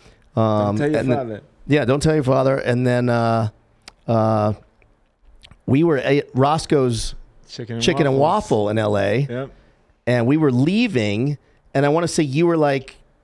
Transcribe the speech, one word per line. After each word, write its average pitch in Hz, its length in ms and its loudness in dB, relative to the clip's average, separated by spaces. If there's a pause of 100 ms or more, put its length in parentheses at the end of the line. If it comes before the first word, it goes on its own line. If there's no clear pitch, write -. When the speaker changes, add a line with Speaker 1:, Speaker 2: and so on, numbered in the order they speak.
(360)
Speaker 1:
Um, 107 420 0
Speaker 2:
Don't - 0 -
tell 147 140 0
your 113 80 0
Speaker 1:
and 131 120 -2
then - 60 2
Speaker 2:
father. 110 240 -8 (260)
Speaker 1:
Yeah, 139 180 2
don't 135 160 2
tell 156 140 2
your 151 80 0
father. 131 340 2
And 123 300 0
then, 123 220 0
uh, 113 400 0 (580)
uh, 110 460 0 (1120)
we 135 180 2
were 165 140 2
at 139 360 0
Roscoe's 135 840 0 (340)
Speaker 2:
Chicken 117 260 -12
and 117 80 -4
Speaker 1:
Chicken 143 240 2
and 135 100 2
Speaker 2:
waffles. 175 340 0 (160)
Speaker 1:
Waffle - 20 0
in 110 80 0
L 107 200 0
A. 107 320 0
Speaker 2:
Yep. 127 220 -10 (540)
Speaker 1:
And 120 200 0
we 143 120 2
were 151 140 2
leaving, 139 840 0 (360)
and 139 120 0
I 143 40 2
wanna 165 180 0
say 160 160 -2
you 151 240 0
were 170 100 2
like, 143 380 -2 (280)